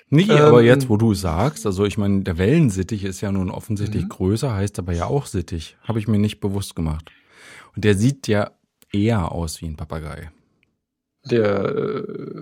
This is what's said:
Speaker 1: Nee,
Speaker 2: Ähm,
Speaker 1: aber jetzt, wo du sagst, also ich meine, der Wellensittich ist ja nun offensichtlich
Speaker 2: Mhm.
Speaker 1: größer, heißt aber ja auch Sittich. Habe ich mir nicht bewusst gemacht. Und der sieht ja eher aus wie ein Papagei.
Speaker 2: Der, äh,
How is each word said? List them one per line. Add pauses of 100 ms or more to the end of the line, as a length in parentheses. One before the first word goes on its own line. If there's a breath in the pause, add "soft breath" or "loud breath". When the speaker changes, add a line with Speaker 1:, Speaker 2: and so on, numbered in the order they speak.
Speaker 1:
Nee,
Speaker 2:
Ähm,
Speaker 1:
aber
jetzt,
wo
du
sagst,
also
ich
meine,
der
Wellensittich
ist
ja
nun
offensichtlich
Speaker 2:
Mhm.
Speaker 1:
größer,
heißt
aber
ja
auch
Sittich.
Habe
ich
mir
nicht
bewusst
gemacht. (640 loud breath)
Und
der
sieht
ja (400)
eher
aus
wie
ein
Papagei. (960)
Speaker 2:
Der,
äh, (380)